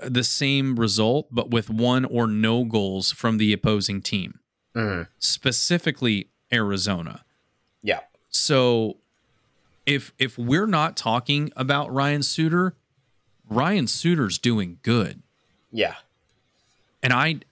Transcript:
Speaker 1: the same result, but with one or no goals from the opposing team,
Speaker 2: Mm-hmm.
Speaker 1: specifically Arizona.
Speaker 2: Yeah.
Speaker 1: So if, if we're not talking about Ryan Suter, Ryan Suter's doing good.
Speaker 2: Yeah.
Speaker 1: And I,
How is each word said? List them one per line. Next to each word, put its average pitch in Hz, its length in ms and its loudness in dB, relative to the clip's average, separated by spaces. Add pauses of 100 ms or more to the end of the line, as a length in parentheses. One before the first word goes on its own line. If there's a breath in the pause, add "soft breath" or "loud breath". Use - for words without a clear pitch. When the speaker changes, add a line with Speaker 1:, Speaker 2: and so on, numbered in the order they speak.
Speaker 1:
the 123 160 0
same 135 520 0
result, 113 560 2
but 117 180 -2
with 117 200 0
one 123 360 2
or 120 220 0
no 110 360 2
goals 98 480 -2
from 113 260 -2
the 107 160 4
opposing 101 480 0
team, - 380 -6 (360)
Speaker 2:
Mm-hmm. 101 280 -4 (140)
Speaker 1:
specifically 123 1120 0 (240)
Arizona. 98 720 -2 (560)
Speaker 2:
Yeah. 104 200 -2 (280)
Speaker 1:
So 123 680 2 (880)
if, 139 320 -2
if 131 180 -2
we're 139 300 2
not 160 280 0
talking 143 600 -2
about 139 360 -2
Ryan 143 300 0
Suter, 170 540 0 (760)
Ryan 139 380 2
Suter's 151 500 0
doing 101 460 0
good. 113 400 0 (480)
Speaker 2:
Yeah. 107 240 0 (1080)
Speaker 1:
And 127 100 0
I, 143 280 2 (120)